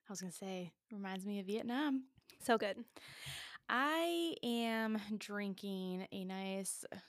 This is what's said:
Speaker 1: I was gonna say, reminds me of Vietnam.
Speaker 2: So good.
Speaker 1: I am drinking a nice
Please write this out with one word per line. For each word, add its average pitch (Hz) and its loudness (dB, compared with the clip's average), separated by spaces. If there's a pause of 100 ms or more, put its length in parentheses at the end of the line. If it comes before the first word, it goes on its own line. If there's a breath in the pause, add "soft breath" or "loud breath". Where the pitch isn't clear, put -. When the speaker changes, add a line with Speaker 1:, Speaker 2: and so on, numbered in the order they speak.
Speaker 1:
I 208 -8
was 185 -6
gonna 185 -4
say, 185 -6 (220)
reminds 190 -4
me 202 0
of 185 -6
Vietnam. 254 2 (360)
Speaker 2:
So 233 6
good. 208 0 (960 loud breath)
Speaker 1:
I 330 4
am 226 4 (200)
drinking 190 -2
a 190 -4
nice 190 -2 (260 loud breath)